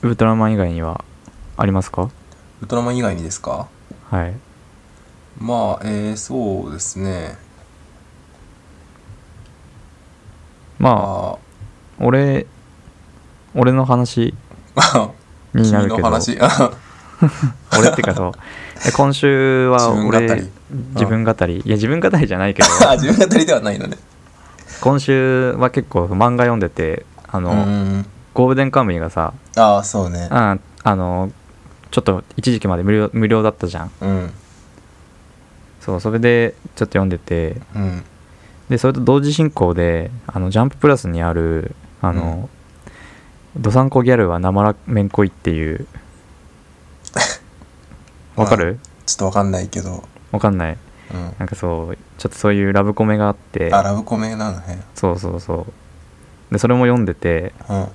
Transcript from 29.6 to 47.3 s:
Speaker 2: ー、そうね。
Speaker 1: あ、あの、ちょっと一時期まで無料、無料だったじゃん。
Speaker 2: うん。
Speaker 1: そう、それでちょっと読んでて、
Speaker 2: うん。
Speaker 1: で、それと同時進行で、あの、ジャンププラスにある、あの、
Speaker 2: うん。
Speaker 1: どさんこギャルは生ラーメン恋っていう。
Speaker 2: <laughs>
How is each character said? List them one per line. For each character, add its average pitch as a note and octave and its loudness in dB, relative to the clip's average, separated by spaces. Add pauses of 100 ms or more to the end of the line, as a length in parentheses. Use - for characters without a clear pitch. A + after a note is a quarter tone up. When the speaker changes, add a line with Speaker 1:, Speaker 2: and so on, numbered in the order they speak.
Speaker 2:
ー、 G2+ -6
そ G2+ -4
う F2+ -4
ね。 F2 -6
Speaker 1:
あ、 G#2+ 2 (260)
あ G#2 2
の、 F#2 -2 (600)
ち - 0
ょ - -2
っ - -16
と F#2+ 0 (140)
一 A#2+ 0
時 A2 -2
期 G2+ -4
ま F2 0
で F2+ -4
無 G2+ 2
料、 G#2+ 2
無 A2+ 0
料 A2 2
だ G#2+ 2
っ G#2 -6
た - -8
じ F2 -8
ゃ E2+ -8
ん。 F#2+ -12
Speaker 2:
う F#2+ -4
ん。 F#2 -2 (1500)
Speaker 1:
そ F#2+ -6
う、 F2 -4
そ G#2+ -4
れ A2+ -2
で A#2 2 (200)
ち - -2
ょ - 0
っ - -14
と - -16
読 G2 0
ん F#2+ 0
で F2+ -2
て、 E2+ -4 (160)
Speaker 2:
う G#2 -6
ん。 F2+ -4 (680)
Speaker 1:
で、 B2+ 0
そ C3 2
れ C3+ 2
と C3 -4
同 C3 4
時 C#3+ 0
進 D#3 2
行 F2 0
で、 E2+ 0 (180)
あ - -6
の、 F#2 -2
ジ G#2+ 2
ャ A#2 4
ン C#3 2
プ - -12
プ D3 2
ラ C#3+ 6
ス G#2 -6
に E2 -4
あ E2+ 0
る、 E2 -2 (260)
あ F2 0
の、 F2 -4 (1080)
Speaker 2:
う D#3 -10
ん。 - -8
Speaker 1:
ど G#2+ 2
さ C3 6
ん C3+ 2
こ B2+ 2
ギ B2+ 4
ャ - 6
ル G#2 4
は E2+ 0
生 F#2+ 2
ラ G#2 4
ー - -6
メ A2 0
ン G2+ 0
恋 G2+ 2
っ F2+ -4
て - -6
い D#2 -2
う。 - -12 (1300)
Speaker 2:
<laughs> - -10